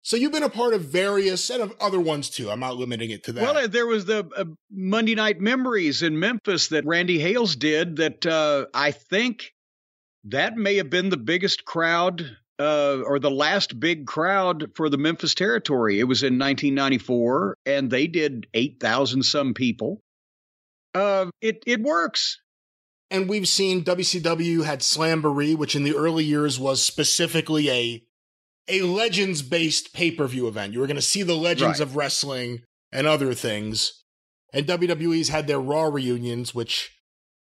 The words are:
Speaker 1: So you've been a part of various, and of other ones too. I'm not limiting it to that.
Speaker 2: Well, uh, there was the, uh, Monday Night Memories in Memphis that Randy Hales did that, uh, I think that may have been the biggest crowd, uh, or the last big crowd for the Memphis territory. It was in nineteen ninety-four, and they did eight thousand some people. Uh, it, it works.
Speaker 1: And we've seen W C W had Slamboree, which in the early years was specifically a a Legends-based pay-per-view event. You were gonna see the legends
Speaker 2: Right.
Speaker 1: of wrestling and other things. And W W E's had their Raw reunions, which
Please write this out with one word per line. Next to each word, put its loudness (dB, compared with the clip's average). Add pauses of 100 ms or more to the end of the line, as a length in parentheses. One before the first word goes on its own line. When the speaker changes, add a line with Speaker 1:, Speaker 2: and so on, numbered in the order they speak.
Speaker 1:
So 0
you've 2
been 0
a 2
part 0
of 0
various, 0
and -2
of -4
other 2
ones 0
too. -6
I'm -4
not -4
limiting -4
it -10
to -6
that. -2
Speaker 2:
Well, 2
uh, 2
there 0
was 0
the, -2
uh, -2 (260)
Monday 0
Night 0
Memories 0
in 0
Memphis 0
that 0
Randy 2
Hales 0
did 0
that, -2
uh, 2
I 2
think -4 (720)
that -2
may 2
have -2
been 0
the 0
biggest -2
crowd, -2 (220)
uh, 2
or 2
the 2
last 0
big -2
crowd 0
for 0
the 2
Memphis 0
territory. 2
It 4
was 2
in 2
nineteen 2
ninety-four, 0 (100)
and 0
they 2
did -2
eight 0
thousand 2
some 0
people. -2 (960)
Uh, 2 (140)
it, -2
it 2
works. 0 (720)
Speaker 1:
And 0
we've 0
seen 2
W 0
C -2
W 0
had -2
Slamboree, 2
which -2
in 0
the 0
early 2
years 0
was 0
specifically 0
a -2 (640)
a 2
Legends-based 0
pay-per-view -2
event. -6
You -4
were 0
gonna -2
see 0
the 0
legends 0
Speaker 2:
Right. 0
Speaker 1:
of -12
wrestling -4 (300)
and 0
other 2
things. -4 (500)
And -2
W 0
W 0
E's 0
had -2
their 0
Raw 0
reunions, -2
which -6 (680)